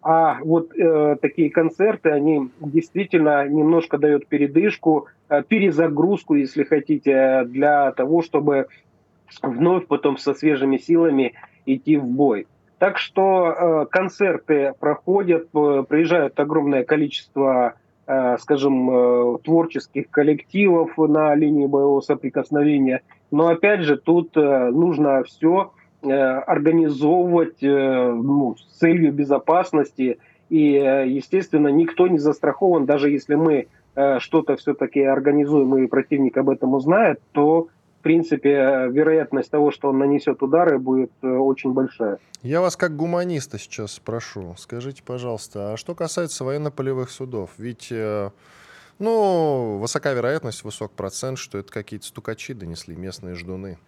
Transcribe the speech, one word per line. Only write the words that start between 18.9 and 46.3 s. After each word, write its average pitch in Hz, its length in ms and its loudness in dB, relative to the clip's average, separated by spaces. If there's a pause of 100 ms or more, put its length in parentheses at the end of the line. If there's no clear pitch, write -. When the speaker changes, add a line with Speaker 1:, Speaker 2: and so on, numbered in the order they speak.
Speaker 1:
э, 123 520 2
творческих 160 680 -2
коллективов 165 880 0
на 151 360 2
линии 147 320 2
боевого 139 360 2
соприкосновения. 143 1000 0 (300)
Но 156 180 2
опять 190 320 2
же, 147 160 2
тут, 165 400 0
э, 139 340 2
нужно 143 540 0
всё, 180 480 -2 (300)
э, 143 80 -4
организовывать, 156 1500 0
э, 135 500 0
ну, 127 440 -2
с - 220 -20
целью 165 320 2
безопасности. 143 1080 0 (320)
И, 151 240 2
э, 139 340 2
естественно, 147 600 0
никто 165 380 2
не 180 120 2
застрахован, 147 680 0
даже 143 240 2
если 143 280 -2
мы, 151 320 2 (280)
э, 139 220 0
что-то 151 380 0
всё-таки 139 440 -4
организуем 139 760 2
и 131 100 2
противник 135 500 0
об 135 140 0
этом 131 240 -2
узнает, 156 460 2 (120)
то, 160 360 2 (320)
в - 20 -20
принципе, 151 480 0
э, 131 400 2
вероятность 147 600 0
того, 147 200 2
что 139 180 -6
он 135 100 0
нанесёт 139 440 0
удары, 151 360 2
будет, 131 320 -2 (120)
э, 131 40 -6
очень 131 460 -2
большая. 123 460 -4 (240)
Speaker 2:
Я 143 180 -2
вас 180 160 -2
как 170 180 -4
гуманиста 170 640 -6
сейчас - 340 -12
спрошу. 104 680 -12
Скажите, 127 440 -16
пожалуйста, 113 680 -10
а 113 60 -10
что - 160 -12
касается 165 500 -8